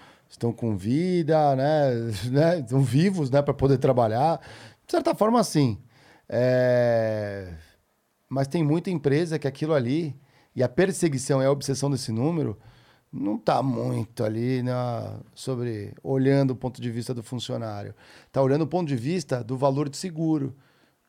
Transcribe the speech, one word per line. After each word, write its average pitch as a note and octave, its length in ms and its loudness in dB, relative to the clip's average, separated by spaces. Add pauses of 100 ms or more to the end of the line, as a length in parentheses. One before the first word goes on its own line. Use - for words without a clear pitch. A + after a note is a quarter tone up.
(300)
estão A#2 220 -4
com A2+ 240 -2
vida, D3+ 800 2
né? C#3+ 340 2 (240)
<laughs> G#2 180 -6
Né? E3 280 4
Estão B2+ 220 0
vivos, D3 500 2
né? C#3+ 100 4
Pra C#3+ 120 0
poder C3+ 260 4
trabalhar. C3 600 2 (460)
De - 60 -20
certa E4+ 240 0
forma, A3+ 280 4
sim. C3 340 2 (800)
É... A2 960 0 (760)
Mas C3+ 180 -2
tem E3+ 160 0
muita E3 280 0
empresa D#3 480 0
que - 80 -4
aquilo D3+ 260 -2
ali, C#3 420 0 (400)
e B2 60 -2
a B2 80 2
perseguição D#3+ 720 0
e C3+ 40 2
a C3+ 60 4
obsessão C#3 380 -2
desse B2 220 -2
número, B2+ 460 -2 (540)
não - 260 -4
tá C#3 240 0
muito A#2+ 600 -4
ali A#2+ 400 -2
na... A#2+ 560 -4 (160)
sobre, A#2 580 -6 (100)
olhando C3+ 480 4
o A#2+ 40 -4
ponto A#2+ 260 -8
de A#2+ 80 -4
vista A#2 240 -6
do A#2 80 -8
funcionário. A2 720 -8 (380)
Tá C3+ 100 2
olhando C#3 220 4
o C#3+ 40 0
ponto E3+ 200 -2
de C#3+ 80 -2
vista C3+ 480 -4
do B2 120 -6
valor C#3 320 0
de C#3 100 -12
seguro. D#3 580 -4 (540)